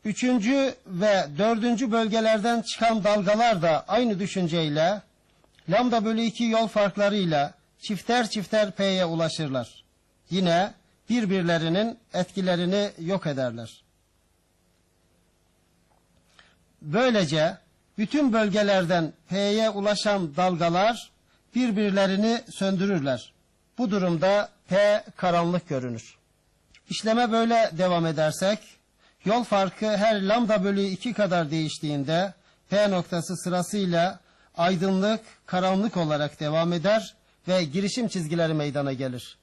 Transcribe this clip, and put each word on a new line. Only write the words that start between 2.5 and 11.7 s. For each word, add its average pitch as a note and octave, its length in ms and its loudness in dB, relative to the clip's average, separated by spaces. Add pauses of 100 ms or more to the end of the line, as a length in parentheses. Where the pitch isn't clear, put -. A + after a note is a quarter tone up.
çıkan A3+ 420 0
dalgalar G#3 580 2
da D#3+ 260 2
aynı A3 300 0
düşünceyle E3+ 840 0 (680)
lambda A#3 360 2
bölü A3+ 180 0
iki A#3 220 -2
yol A3 240 2
farklarıyla G3+ 840 0 (260)
çifter A#3 500 -2
çifter G#3+ 400 0
P'ye F#3+ 340 0
ulaşırlar. D#3+ 800 -4 (460)
Yine F3+ 440 0 (340)
birbirlerinin F#3 920 0 (160)